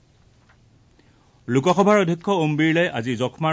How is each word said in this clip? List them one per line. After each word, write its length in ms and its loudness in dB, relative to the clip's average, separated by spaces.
লোকসভাৰ 540 2
অধ্যক্ষ 240 -4
ওম 160 0
বিৰলাই 300 0
আজি 180 -4
যক্ষ্মা 360 -4